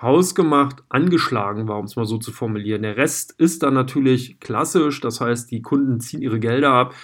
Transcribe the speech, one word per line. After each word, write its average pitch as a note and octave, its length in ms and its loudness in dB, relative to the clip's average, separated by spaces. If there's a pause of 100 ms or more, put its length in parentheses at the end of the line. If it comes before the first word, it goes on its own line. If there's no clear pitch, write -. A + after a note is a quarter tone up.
hausgemacht D3 840 2
angeschlagen A2+ 800 0
war, G#2 100 -4
um's G2 180 -10
mal A#2 80 -2
so A2 140 -2
zu A#2 140 -10
formulieren. G#2+ 500 -4
Der G#2+ 140 -4
Rest D3 420 -2
ist E3 240 2
dann C3+ 120 2
natürlich C3 640 0
klassisch, D3 600 0
das A#2 200 -6
heißt, A#2+ 300 -2
die A2+ 120 -6
Kunden C3+ 380 0
ziehen D3 220 -10
ihre A2+ 180 -2
Gelder C3 320 2
ab, B2+ 320 2